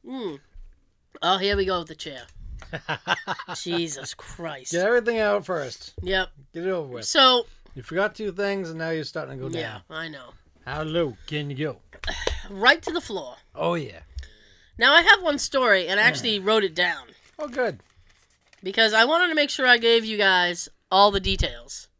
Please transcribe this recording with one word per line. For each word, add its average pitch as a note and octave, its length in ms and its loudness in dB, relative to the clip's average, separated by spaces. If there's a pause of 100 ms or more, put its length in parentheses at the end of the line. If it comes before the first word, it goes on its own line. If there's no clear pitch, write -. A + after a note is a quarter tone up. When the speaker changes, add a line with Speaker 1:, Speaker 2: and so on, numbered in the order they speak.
Speaker 1:
Mm. G#3 340 -10 (800)
Oh, F#3 160 0
here G3+ 180 0
we G3 100 0
go F#3 120 -2
with D#3+ 100 -8
the D#3 60 -14
chair. C3+ 280 -14 (500)
Speaker 2:
<laughs> - 880 -6
Speaker 1:
Jesus E3 520 -6
Christ. D3+ 580 -12
Speaker 2:
Get F3 140 0
everything A#3 340 2
out G#3 260 0
first. D3+ 460 -8 (100)
Speaker 1:
Yep. F#3 280 -2 (220)
Speaker 2:
Get E3+ 140 -8
it F#3+ 40 0
over E3 240 -4
with. A2 100 -10
Speaker 1:
So B3+ 420 6 (280)
Speaker 2:
You C3 100 -14
forgot G3 320 -2
two G#3+ 160 -6
things, G3 380 -4
and E3 80 -10
now D#3+ 120 -6
you're D#3+ 140 -4
starting C3+ 340 -10
to C3 100 -8
go - 80 -6
Speaker 1:
Yeah, D#3+ 60 -4
Speaker 2:
down. G#2 280 -10
Speaker 1:
I D#3+ 180 -10
know. C#3 240 -18 (340)
Speaker 2:
How D3 160 -6
low D#3 340 -2 (100)
can D3+ 240 -6
you C3+ 60 -8
go? C#3+ 240 -6 (280)
Speaker 1:
<sighs> - 420 -4
Right A#3+ 320 4
to - 100 -6
the E4 80 -4
floor. D#3+ 360 -10 (180)
Speaker 2:
Oh, E3 200 -2
yeah. D3+ 260 -8 (800)
Speaker 1:
Now, C4 160 6
I E4+ 80 8
have G4 200 8
one D4 160 2
story, G#3+ 480 2
and F#3+ 140 0
I - 20 6
actually A3+ 360 2
Speaker 2:
Yeah. F#3+ 60 -6
Speaker 1:
wrote G#3+ 200 4
it E3 100 -2
down. E3+ 320 -2 (320)
Speaker 2:
Oh, D#4 100 -6
good. A#3 320 -2 (840)
Speaker 1:
Because G#3 300 2
I A3 120 6
wanted E4+ 240 4
to D#4+ 80 -2
make D4 140 2
sure C4+ 160 -2
I A#3+ 120 8
gave A3+ 260 4
you A3 140 -6
guys F3+ 500 2 (220)
all G3+ 220 8
the G3 80 0
details. - 680 -4 (120)